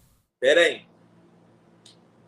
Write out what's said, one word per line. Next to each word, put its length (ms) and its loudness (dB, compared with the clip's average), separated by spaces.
Pera 220 2
aí. 240 -4